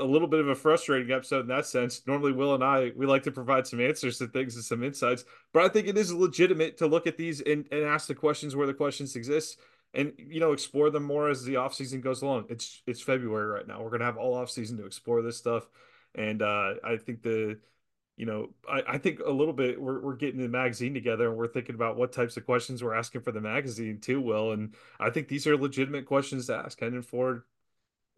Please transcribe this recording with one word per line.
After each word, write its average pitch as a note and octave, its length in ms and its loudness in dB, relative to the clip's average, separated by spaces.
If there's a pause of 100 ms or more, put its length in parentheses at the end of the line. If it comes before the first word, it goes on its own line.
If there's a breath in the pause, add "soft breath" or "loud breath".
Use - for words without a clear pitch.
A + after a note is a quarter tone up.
a - 20 0
little D3 240 6
bit D#3 140 4
of C#3+ 80 2
a C3+ 60 4
frustrating C3+ 580 4
episode C3 260 0
in A#2+ 80 -4
that C3 180 0
sense. B2 400 -2
Normally, C#3+ 280 2
Will C#3 220 4
and C3 80 2
I, C3 300 4
we C3 120 -2
like C3+ 180 4
to C#3+ 80 -2
provide C3 340 0
some A#2+ 140 -6
answers B2+ 380 0
to B2 100 -4
things B2+ 280 -4
and A#2 100 -12
some A#2+ 180 -4
insights, B2+ 400 -2 (300 soft breath)
but D#3+ 100 8
I F#3+ 60 8
think G3 180 2
it G3 100 0
is F#3+ 160 2
legitimate E3+ 680 4
to E3 80 4
look E3 200 4
at D#3 80 -2
these E3 240 -6
and, D3 320 0
and D3 140 0
ask D3+ 240 0
the C3+ 60 -4
questions D3 380 0
where C#3+ 140 0
the C#3 60 0
questions C#3 420 -2
exist C3+ 440 -2 (340 soft breath)
and, C#3+ 240 0
you D#3+ 240 -6
know, D#3+ 100 4
explore D3 380 2
them D3 140 -2
more D3 260 0
as B2+ 160 -2
the C3 80 -2
offseason C3 480 -2
goes C3 200 -2
along. C3 280 0
It's, - 360 -10
it's A#2+ 160 -6
February A2 480 -2
right G2+ 160 -6
now. G2+ 160 -10
We're A2+ 100 -6
gonna A#2 120 -2
have A#2+ 140 -2
all B2 180 0
offseason A#2+ 440 -6
to G2+ 60 -10
explore A#2 360 0
this A#2 160 -4
stuff. A#2 320 -2 (440 soft breath)
And, G#2+ 280 -2
uh, G#2 320 2 (100)
I A2+ 140 -2
think A2+ 260 -10
the, A2 360 -2 (580)
you A2+ 80 -8
know, G#2+ 240 -4 (180)
I, C3+ 220 0
I B2 80 -2
think D#3+ 280 -2
a D3 60 0
little D3 220 2
bit B2 260 0
we're, C3+ 220 -4
we're C3+ 160 -6
getting C3 240 -4
the B2 80 -2
magazine B2 440 0
together A#2 360 0
and A2+ 80 -4
we're A#2 100 -2
thinking A#2+ 280 -6
about A2+ 200 -2
what B2 160 0
types A#2+ 240 -2
of A2+ 100 -10
questions B2 380 -2
we're A#2 100 -2
asking A#2 280 -4
for A#2+ 100 -4
the G#2+ 80 -4
magazine A2 640 -4
too, C3 180 0
Will. A2 320 0
And G#2+ 240 -4 (240 loud breath)
I A#2 120 2
think C#3+ 180 -4
these C#3+ 180 -2
are D3+ 80 8
legitimate C#3 500 0
questions C#3 420 0
to A#2 100 0
ask - 200 -8
heading A#2+ 260 -4
forward B2 400 -2 (760)